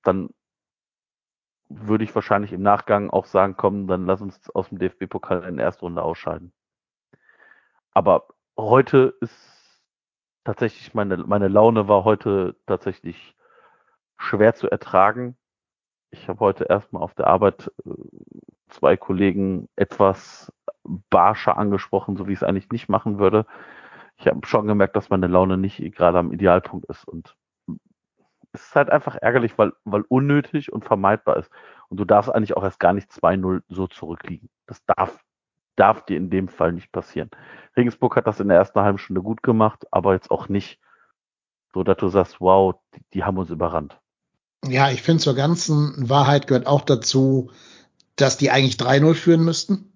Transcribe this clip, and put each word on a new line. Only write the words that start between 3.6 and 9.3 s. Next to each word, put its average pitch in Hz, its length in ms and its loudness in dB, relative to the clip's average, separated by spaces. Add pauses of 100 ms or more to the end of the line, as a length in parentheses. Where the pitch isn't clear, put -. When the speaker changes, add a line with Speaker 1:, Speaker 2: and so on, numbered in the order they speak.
Speaker 1:
dann 92 180 -4
lass 95 160 -2
uns - 300 -16
aus - 180 -6
dem 95 100 -14
D-F-B-Pokal 90 640 -6
in 87 140 -12
der 58 80 -2
Erstrunde 87 360 -6
ausscheiden. 82 520 -10 (1400)
Aber 92 340 2 (300)
heute 127 640 2
ist - 600 -16 (640)